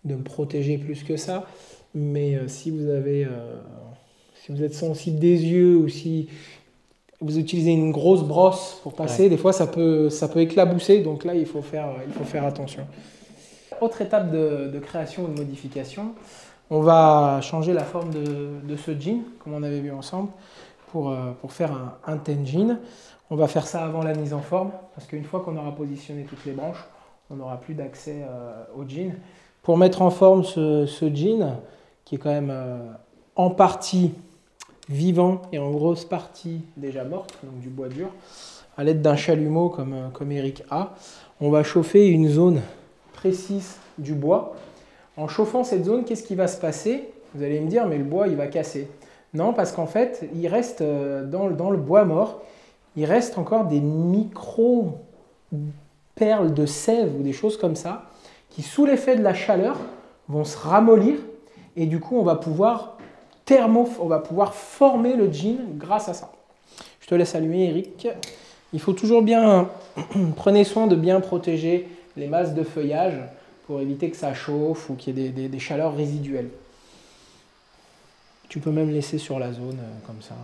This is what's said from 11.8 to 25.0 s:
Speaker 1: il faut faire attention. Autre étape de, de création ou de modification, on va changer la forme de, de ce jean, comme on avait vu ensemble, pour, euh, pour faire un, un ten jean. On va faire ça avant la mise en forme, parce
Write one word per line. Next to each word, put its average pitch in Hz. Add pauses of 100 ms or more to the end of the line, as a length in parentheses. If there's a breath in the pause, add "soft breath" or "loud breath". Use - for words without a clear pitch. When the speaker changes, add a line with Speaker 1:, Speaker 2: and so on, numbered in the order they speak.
Speaker 1:
il 143
faut 143
faire 143
attention. 139 (920 loud breath)
Autre 226
étape 196
de, 147
de 143
création 165
ou 165
de 147
modification, 139 (560 loud breath)
on 156
va 151
changer 160
la 156
forme 170
de, 147 (120)
de 147
ce 156 (100)
jean, 220 (160)
comme 151
on 147
avait 147
vu 143
ensemble, 180 (640 loud breath)
pour, 147
euh, 127
pour 135
faire 160
un, 127 (100)
un 156
ten 143
jean. 202 (540 loud breath)
On 156
va 151
faire 147
ça 165
avant 160
la 156
mise 151
en 143
forme, 190 (240)
parce -